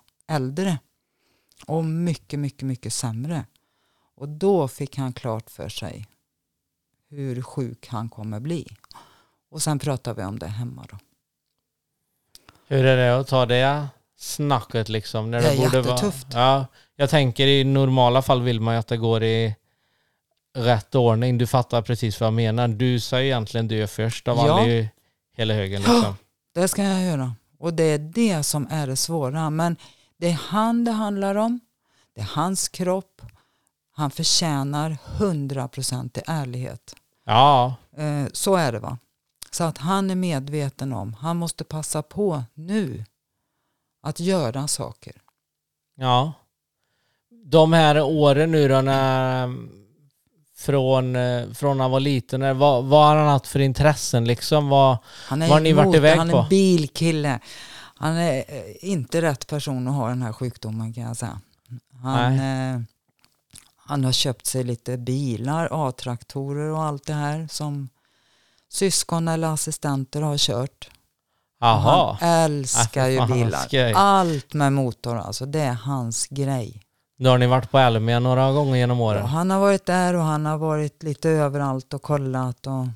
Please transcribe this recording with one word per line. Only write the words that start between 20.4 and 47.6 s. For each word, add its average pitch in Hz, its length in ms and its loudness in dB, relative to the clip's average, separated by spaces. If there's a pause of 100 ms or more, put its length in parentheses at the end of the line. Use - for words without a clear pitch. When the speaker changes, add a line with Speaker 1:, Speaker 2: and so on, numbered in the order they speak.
Speaker 2:
rätt 120 420 0
ordning. 120 420 2
Du 117 100 0
fattar 123 340 0
precis 113 380 -4
vad 113 80 0
jag 110 60 0
menar. 117 340 0
Du 120 320 0
sa 127 200 -4
ju 131 60 0
egentligen 117 420 -2
dö 107 200 -2
först - 400 -6
av 120 100 0
Speaker 1:
Ja. 117 60 4 (100)
Speaker 2:
alla 208 140 4
i 113 220 0 (480)
hela 110 160 0
högen, 98 340 -2
Speaker 1:
Ja, 240 60 4
Speaker 2:
liksom. 214 220 2 (380)
Speaker 1:
det 185 140 0
ska 202 160 -2
jag 190 200 0
göra. 131 320 -2 (240)
Och 165 140 -4
det 160 100 0
är 151 160 2
det 170 440 0
som 147 280 -2
är 151 160 -2
det 131 80 -4
svåra. 156 540 -2
Men 165 260 -2 (420)
det 170 120 -2
är 175 40 0 (140)
han 226 380 0
det 233 60 0
handlar 202 440 -2
om. 233 240 -2 (560)
Det 110 60 -8
är 104 140 -6
hans 185 340 -2
kropp. 185 520 -6 (760)
Han 147 160 -4
förtjänar 147 920 -2
hundra 139 640 -4
procent 127 500 -8
i - 100 -6
ärlighet. 127 680 -8 (300)
Speaker 2:
Ja. 127 500 6 (220)
Speaker 1:
Eh, 147 360 -4
så 196 220 0
är 151 160 0
det, 110 80 -6
va? - 180 -10 (540)
Så - 120 -4
att 160 140 -4
han 190 340 -2
är 185 40 -2
medveten 143 800 -4
om, 98 200 -8
han 165 240 -6
måste 170 260 -6
passa 151 380 -8
på 170 420 -4 (100)
nu 165 520 -6 (1000)
att - 160 -8
göra 147 480 -2
saker. - 460 -8 (840)
Speaker 2:
Ja. 131 360 2 (1120)
De 156 280 6